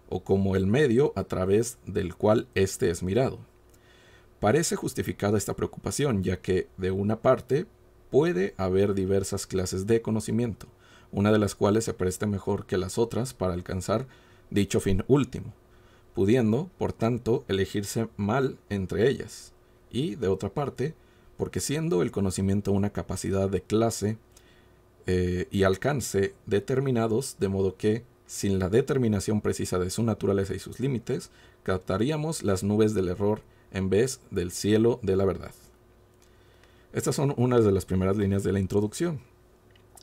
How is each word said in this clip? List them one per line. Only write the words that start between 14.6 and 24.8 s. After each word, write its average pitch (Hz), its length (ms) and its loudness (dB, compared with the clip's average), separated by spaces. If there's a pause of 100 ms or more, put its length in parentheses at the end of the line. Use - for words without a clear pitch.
fin - 280 2
último, 120 460 0 (600)
pudiendo, 117 640 2
por - 160 -4
tanto, 117 540 -2
elegirse 101 600 -2 (100)
mal 110 400 0 (120)
entre 101 400 0
ellas, - 440 -8 (360)
y, 165 260 -4
de 95 120 -4
otra 95 220 -2
parte, 135 440 -6 (440)
porque - 220 -6
siendo 160 420 -2
el 135 100 0
conocimiento 98 600 0
una 101 200 2
capacidad 95 580 -2
de 104 120 -2
clase, 110 560 0 (880)